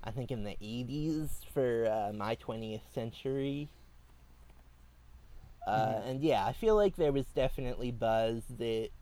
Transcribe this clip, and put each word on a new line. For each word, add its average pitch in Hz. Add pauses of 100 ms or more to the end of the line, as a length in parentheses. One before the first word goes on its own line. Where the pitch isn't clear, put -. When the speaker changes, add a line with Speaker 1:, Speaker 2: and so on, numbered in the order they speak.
Speaker 1:
I 113
think 123
in 110
the 101
eighties 143 (120)
for, 120
uh, 107
My 104
Twentieth 110 (120)
Century. 139 (2000)
Uh, - (160)
Speaker 2:
Mm-hmm. 110
Speaker 1:
and 131
yeah, 123
I 120
feel 220
like 208
there 151
was 139
definitely 123
buzz 113 (160)
that 113 (140)